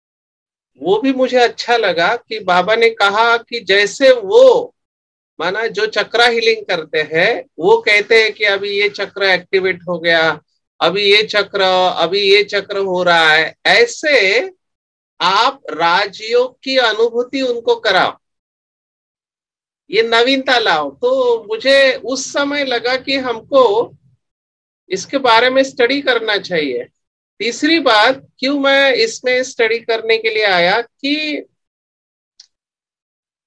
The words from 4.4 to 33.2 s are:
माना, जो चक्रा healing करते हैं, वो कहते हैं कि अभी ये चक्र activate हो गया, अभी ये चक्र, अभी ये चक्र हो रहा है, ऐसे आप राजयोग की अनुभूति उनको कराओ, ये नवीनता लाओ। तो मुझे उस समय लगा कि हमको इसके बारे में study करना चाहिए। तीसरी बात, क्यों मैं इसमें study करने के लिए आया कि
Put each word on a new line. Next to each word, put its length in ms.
माना, 260
जो 200
चक्रा 400
healing 400
करते 360
हैं, 320
वो 180
कहते 460
हैं 100
कि 120
अभी 260
ये 180
चक्र 340
activate 680
हो 100
गया, 420
अभी 220
ये 200
चक्र, 400
अभी 240
ये 240
चक्र 340
हो 240
रहा 280
है, 240
ऐसे 720
आप 400
राजयोग 920
की 140
अनुभूति 680
उनको 340
कराओ, 400
ये 120
नवीनता 560
लाओ। 320
तो 540
मुझे 500
उस 280
समय 320
लगा 320
कि 200
हमको 760
इसके 280
बारे 320
में 120
study 400
करना 360
चाहिए। 500
तीसरी 420
बात, 400
क्यों 220
मैं 340
इसमें 480
study 360
करने 400
के 120
लिए 140
आया 360
कि 640